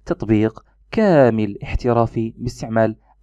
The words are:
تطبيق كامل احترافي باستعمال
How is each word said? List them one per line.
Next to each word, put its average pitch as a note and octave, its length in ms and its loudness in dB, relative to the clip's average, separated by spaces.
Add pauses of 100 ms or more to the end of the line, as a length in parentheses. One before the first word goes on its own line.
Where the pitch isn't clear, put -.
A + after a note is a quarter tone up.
تطبيق A2 600 -2 (260)
كامل A#2+ 720 2
احترافي A#2 760 -2
باستعمال A2+ 600 -2 (260)